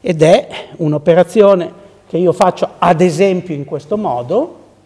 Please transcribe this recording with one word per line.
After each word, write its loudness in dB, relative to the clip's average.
Ed -2
è 0
un'operazione 2
che -8
io 0
faccio, -2
ad 2
esempio, 0
in -10
questo -8
modo. -4